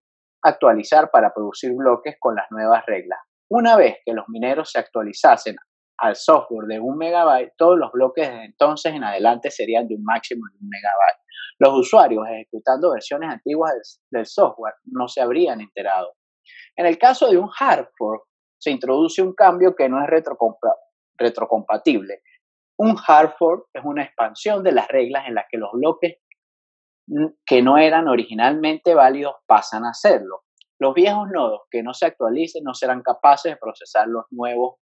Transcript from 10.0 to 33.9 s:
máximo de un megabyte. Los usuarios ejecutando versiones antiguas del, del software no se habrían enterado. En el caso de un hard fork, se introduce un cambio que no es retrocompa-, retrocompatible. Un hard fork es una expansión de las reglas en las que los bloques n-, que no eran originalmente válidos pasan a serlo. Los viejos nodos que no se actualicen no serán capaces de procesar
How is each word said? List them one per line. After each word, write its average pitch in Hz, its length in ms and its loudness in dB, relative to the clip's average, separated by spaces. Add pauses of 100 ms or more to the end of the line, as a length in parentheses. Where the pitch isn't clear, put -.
máximo 113 480 -6
de 101 80 -20
un 101 100 -18
megabyte. 101 520 -2 (380)
Los 135 140 6
usuarios 127 540 4
ejecutando 131 640 -2
versiones 151 360 -8
antiguas 147 440 -4
del, - 80 -8 (400)
del 110 40 -6
software 117 480 0 (120)
no 127 220 -6
se 135 140 -6
habrían 127 400 -2
enterado. 95 520 -6 (600)
En 175 120 0
el 165 100 0
caso 254 320 4
de 185 80 6
un 196 220 -2
hard 202 360 0
fork, 110 280 -8 (360)
se 151 120 -4
introduce 135 500 -2
un 185 140 -2
cambio 185 400 4
que 139 120 2
no 135 160 -2
es 147 60 -4
retrocompa-, 117 640 -2 (440)
retrocompatible. 107 1040 -2 (560)
Un 214 160 2 (100)
hard 156 320 6
fork 175 380 0
es 127 100 -14
una 143 180 -6
expansión 127 600 -6
de 180 80 2
las 120 160 0
reglas 131 400 -2
en 117 80 -8
las 101 160 -6
que 113 80 -8
los 104 120 -8
bloques 156 440 -2 (920)
n-, 151 280 -4 (100)
que 127 160 4
no 131 160 4
eran 160 300 2
originalmente 143 880 0
válidos 139 400 2 (100)
pasan 110 400 0
a 117 80 -8
serlo. 104 520 0 (340)
Los 135 160 0
viejos 202 360 0
nodos 120 380 -4
que 117 140 -6
no 123 100 -10
se - 140 -2
actualicen 156 560 -4
no 131 100 -10
serán 127 300 -4
capaces 143 480 2
de 139 60 -12
procesar 110 500 -4